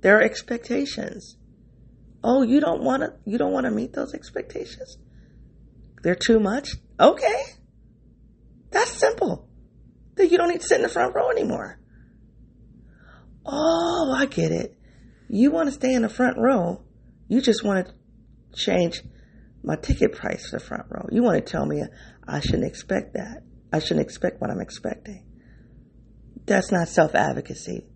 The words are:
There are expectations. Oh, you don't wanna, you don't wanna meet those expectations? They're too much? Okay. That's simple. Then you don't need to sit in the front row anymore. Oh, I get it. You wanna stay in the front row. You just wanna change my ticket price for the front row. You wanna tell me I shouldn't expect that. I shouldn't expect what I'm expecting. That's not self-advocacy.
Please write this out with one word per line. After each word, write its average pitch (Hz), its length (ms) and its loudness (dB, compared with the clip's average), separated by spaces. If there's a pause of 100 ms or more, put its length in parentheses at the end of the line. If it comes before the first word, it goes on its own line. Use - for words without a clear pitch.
There 196 140 8
are 226 60 6
expectations. - 1120 -4 (840)
Oh, 262 200 4
you 254 180 4
don't 302 240 -2
wanna, 262 400 -2
you 208 120 -4
don't 277 160 0
wanna 254 200 -2
meet 220 220 -4
those - 200 -8
expectations? - 800 -12 (1040)
They're 175 120 2
too 226 240 4
much? 214 380 -2 (240)
Okay. 381 420 4 (1300)
That's 427 220 0
simple. - 560 -2 (680)
Then 381 140 4
you 339 100 6
don't 339 120 2
need 349 100 -2
to - 60 -12
sit - 100 4
in - 60 2
the - 60 -2
front - 280 -2
row 494 140 2
anymore. - 500 -4 (1600)
Oh, 330 720 2
I 269 100 2
get 165 260 -2
it. - 260 -4 (500)
You 247 220 4
wanna 311 220 0
stay 262 220 0
in 240 80 2
the 220 60 0
front 254 300 0
row. 196 460 2 (420)
You 233 140 2
just - 240 2
wanna 101 280 0 (640)
change 170 480 0 (600)
my 151 120 -2
ticket - 360 0
price - 360 -8
for - 100 -8
the - 60 -12
front - 260 -10
row. - 200 -10
You 240 140 2
wanna 180 160 4
tell 147 260 -4
me 147 160 -4 (440)
I 143 140 -6
shouldn't - 240 -2
expect - 500 -6
that. - 280 -10 (300)
I 156 80 0
shouldn't 156 260 -2
expect - 340 -6
what - 100 -6
I'm 180 100 -6
expecting. - 640 -12 (1200)
That's 190 240 0
not 170 180 0
self-advocacy. - 1080 0